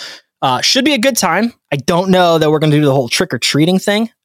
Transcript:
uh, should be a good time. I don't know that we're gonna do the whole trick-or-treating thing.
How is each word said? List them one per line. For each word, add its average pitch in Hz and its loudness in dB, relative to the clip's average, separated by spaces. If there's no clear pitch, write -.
uh, 127 -2
should 262 0
be 302 2
a 269 -2
good 240 0
time. 196 -2
I 147 -4
don't 175 -2
know 175 4
that 156 2
we're 151 0
gonna 151 2
do 151 2
the 139 2
whole 131 0
trick-or-treating 170 0
thing. 214 -2